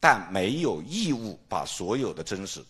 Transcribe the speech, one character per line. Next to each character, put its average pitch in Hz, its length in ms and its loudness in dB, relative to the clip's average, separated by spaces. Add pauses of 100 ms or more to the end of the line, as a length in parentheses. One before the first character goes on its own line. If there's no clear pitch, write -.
但 107 280 6
没 98 300 2
有 104 220 0
义 165 320 0
务 110 340 -6
把 80 180 -2
所 95 300 -2
有 117 180 0
的 80 80 -8
真 95 240 -6
实 78 240 -10